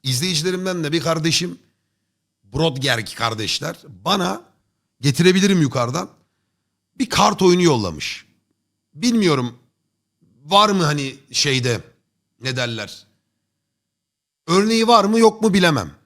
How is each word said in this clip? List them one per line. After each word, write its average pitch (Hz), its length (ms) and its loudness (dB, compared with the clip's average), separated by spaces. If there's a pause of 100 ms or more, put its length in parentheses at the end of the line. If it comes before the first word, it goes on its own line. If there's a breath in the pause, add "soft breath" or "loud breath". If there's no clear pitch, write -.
İzleyicilerimden 180 800 -4
de 143 80 -4
bir 165 80 0
kardeşim 160 580 -4 (840)
Brodger 127 720 -2
kardeşler 113 640 -4 (280)
bana 190 380 -2 (580)
getirebilirim 180 640 2
yukarıdan. 131 480 -4 (880)
Bir 254 100 -4
kart 202 340 2
oyunu 180 200 4
yollamış. 107 640 -2 (680)
Bilmiyorum 156 640 0 (880)
var 202 220 4
mı 190 160 2
hani 143 320 -4 (160)
şeyde, 123 480 -2 (600)
ne 127 160 -8
derler? 113 500 -8 (1400)
Örneği 220 420 2
var 226 160 6
mı 220 140 0
yok 220 240 4
mu 214 120 2
bilemem. 147 400 2 (120)